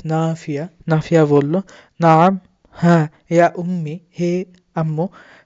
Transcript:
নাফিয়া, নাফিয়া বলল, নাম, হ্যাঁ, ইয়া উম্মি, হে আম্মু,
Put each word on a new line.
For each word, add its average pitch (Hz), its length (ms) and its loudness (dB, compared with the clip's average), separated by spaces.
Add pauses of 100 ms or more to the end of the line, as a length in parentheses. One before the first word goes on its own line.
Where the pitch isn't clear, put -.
(120)
নাফিয়া, 160 520 -4 (240)
নাফিয়া 160 380 0
বলল, 143 280 2 (460)
নাম, 165 320 4 (440)
হ্যাঁ, 170 300 2 (240)
ইয়া 170 180 4 (140)
উম্মি, 170 340 -8 (220)
হে 175 140 -2 (440)
আম্মু, 160 300 -4 (400)